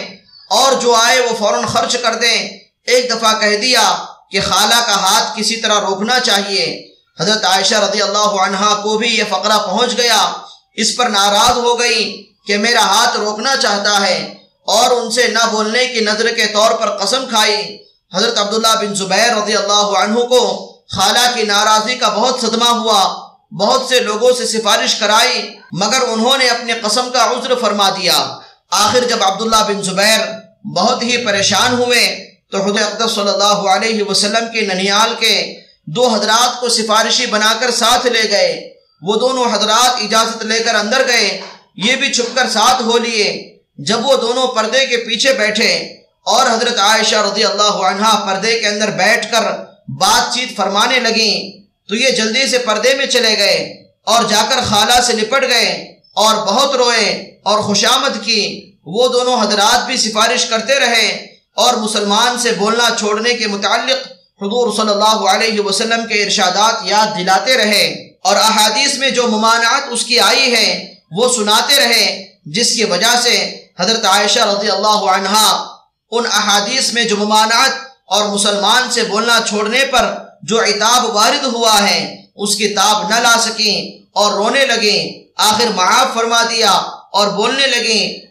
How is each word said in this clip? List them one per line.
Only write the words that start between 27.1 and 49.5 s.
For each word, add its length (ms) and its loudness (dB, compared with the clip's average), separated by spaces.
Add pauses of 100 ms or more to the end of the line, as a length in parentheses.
کا 120 2
عذر 360 -2
فرما 300 0
دیا۔ 480 -2 (320)
آخر 380 2
جب 120 -2
عبداللہ 480 0
بن 140 -2
زبیر 360 2 (580)
بہت 260 0
ہی 220 0
پریشان 500 0
ہوئے 560 0 (200)
تو 120 -2
حضور 180 0
اقدس 340 -2
صلی 140 -2
اللہ 400 2
علیہ 340 2
وسلم 500 -2
کے 80 -2
ننیال 580 0
کے 160 2 (520)
دو 220 0
حضرات 520 0
کو 80 -2
سفارشی 580 0
بنا 340 0
کر 100 -2
ساتھ 360 2
لے 240 0
گئے۔ 440 -2 (280)
وہ 120 0
دونوں 380 0
حضرات 500 2
اجازت 420 -2
لے 140 -2
کر 160 0
اندر 320 0
گئے، 340 0 (340)
یہ 220 -2
بھی 160 -2
چھپ 240 -4
کر 120 0
ساتھ 340 2
ہو 160 2
لیے۔ 580 -4 (220)
جب 280 -2
وہ 100 4
دونوں 300 0
پردے 400 0
کے 100 0
پیچھے 360 0
بیٹھے 420 0 (500)
اور 220 2
حضرت 320 -2
عائشہ 380 2
رضی 280 0
اللہ 180 0
عنہا 640 0
پردے 340 -2
کے 60 0
اندر 240 -2
بیٹھ 420 0
کر 100 2 (460)